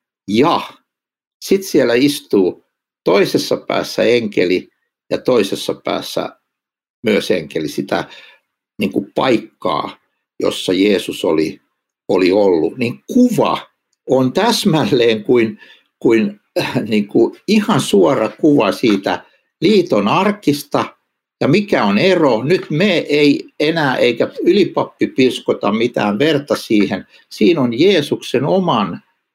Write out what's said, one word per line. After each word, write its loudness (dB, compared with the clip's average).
Ja 2
sit -2
siellä 0
istuu 0
toisessa 0
päässä -4
enkeli 0
ja -2
toisessa -2
päässä -6
myös 0
enkeli, -4
sitä -6
niin -6
kuin -6
paikkaa, -4
jossa -4
Jeesus 0
oli, -2
oli 2
ollut. 2
Niin -6
kuva 2
on 2
täsmälleen 0
kuin, 0
kuin, 0
äh, -4
niin -2
kuin 2
ihan 2
suora 2
kuva 2
siitä 0
liiton 2
arkista. 0
Ja 0
mikä 0
on 0
ero? 2
Nyt -2
me 0
ei 0
enää 0
eikä 0
ylipappi 0
piskota -2
mitään -2
verta 0
siihen. -2
Siinä 2
on -2
Jeesuksen 0
oman, 0